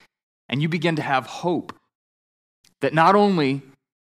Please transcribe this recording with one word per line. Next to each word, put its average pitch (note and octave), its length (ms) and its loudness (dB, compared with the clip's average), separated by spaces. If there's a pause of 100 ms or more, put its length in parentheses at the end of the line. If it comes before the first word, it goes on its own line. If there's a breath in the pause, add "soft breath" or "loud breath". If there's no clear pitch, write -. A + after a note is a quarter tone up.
(480 soft breath)
And C3+ 140 -4
you D#3+ 80 -2
begin E3 260 -2
to D3 60 -4
have C3 240 -2
hope - 480 -6 (1080)
that C#3 120 -2
not E3 220 4
only D#3+ 480 2 (480)